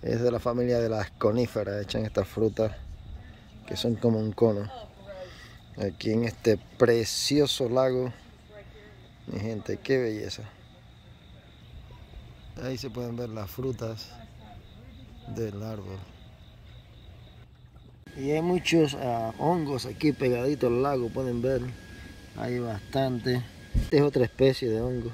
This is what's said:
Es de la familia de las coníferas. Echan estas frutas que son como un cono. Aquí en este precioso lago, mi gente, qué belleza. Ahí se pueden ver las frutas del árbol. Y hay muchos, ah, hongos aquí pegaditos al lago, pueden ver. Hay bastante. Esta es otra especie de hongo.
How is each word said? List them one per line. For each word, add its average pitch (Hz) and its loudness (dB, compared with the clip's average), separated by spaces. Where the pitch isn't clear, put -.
Es 117 0
de 123 4
la 117 0
familia 123 2
de 113 2
las 107 -2
coníferas. 107 2
Echan 110 -2
estas 98 0
frutas 110 2
que - -8
son 120 0
como 113 4
un 110 0
cono. 101 4
Aquí 101 -2
en 113 2
este 110 2
precioso 123 4
lago, 127 2
mi 98 -6
gente, 104 -4
qué 135 0
belleza. 107 -4
Ahí 127 -4
se 123 -6
pueden 120 -6
ver 120 -6
las 107 -8
frutas 117 -6
del 104 -4
árbol. 98 -10
Y 139 -2
hay 156 2
muchos, 165 4
ah, 117 -2
hongos 143 2
aquí 127 2
pegaditos 123 2
al 120 2
lago, 131 0
pueden 120 -2
ver. 127 2
Hay 117 -4
bastante. 123 0
Esta - 4
es 139 8
otra 139 4
especie 131 4
de 110 2
hongo. 120 -2